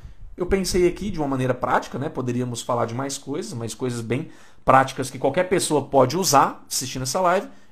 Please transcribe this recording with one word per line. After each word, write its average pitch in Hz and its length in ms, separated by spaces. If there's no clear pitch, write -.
eu 185 80
pensei 180 420
aqui - 240
de 165 80
uma 147 100
maneira 127 260
prática, 135 440
né? 147 120
Poderíamos 123 500
falar 120 240
de 113 100
mais 135 220
coisas, 175 380
mas 113 180
coisas 123 300
bem 120 260
práticas 131 440
que - 100
qualquer 147 300
pessoa 156 380
pode 135 320
usar 165 500
assistindo 131 340
essa 156 200
live, 185 260